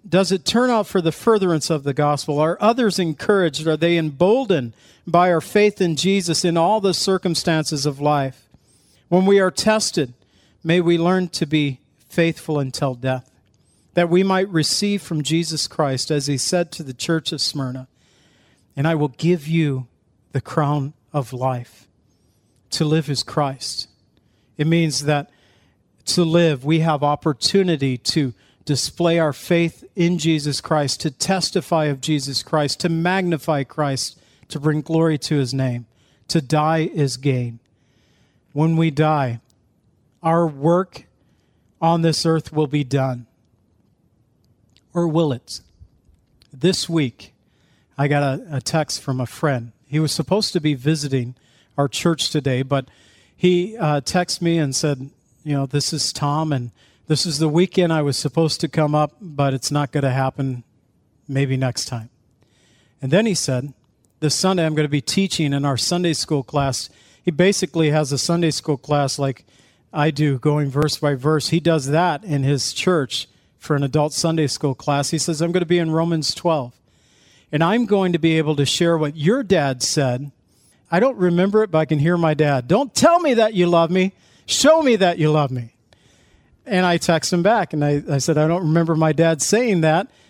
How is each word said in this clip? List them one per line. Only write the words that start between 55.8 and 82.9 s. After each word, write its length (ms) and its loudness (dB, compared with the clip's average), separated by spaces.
is 180 -4
Tom, 400 -2
and 200 -4
this 220 -2
is 100 -4
the 100 0
weekend 460 2
I 80 2
was 160 -2
supposed 440 -2
to 60 -2
come 280 0
up, 260 0
but 320 -2
it's 160 -6
not 220 -2
gonna 200 0
happen. 520 -4
Maybe 300 0
next 280 -4
time." 240 -10
And 120 -4
then 160 4
he 80 0
said, 380 -4
"This 140 0
Sunday 320 0
I'm 80 0
gonna 160 0
be 100 0
teaching 540 -2
in 100 0
our 140 0
Sunday 360 0
school 280 -2
class." 480 -2
He 60 0
basically 600 2
has 200 0
a 60 -2
Sunday 320 0
school 280 -2
class 420 -2
like 260 -4
I 180 2
do, 280 0
going 300 0
verse 280 -2
by 180 0
verse. 340 0
He 100 2
does 280 0
that 360 0
in 200 -2
his 300 -2
church 540 -2
for 180 -2
an 80 0
adult 300 0
Sunday 340 0
school 280 -2
class. 360 -2
He 60 -2
says, 240 -4
"I'm 100 0
gonna 140 0
be 140 2
in 120 0
Romans 440 0
twelve, 380 -2
and 120 2
I'm 220 2
going 260 2
to 80 0
be 180 2
able 200 0
to 80 2
share 320 2
what 180 -2
your 280 2
dad 380 0
said. 500 -2
I 80 4
don't 180 2
remember 460 2
it, 80 -4
but 80 2
I 60 2
can 140 0
hear 180 2
my 160 2
dad. 340 0
'Don't 260 0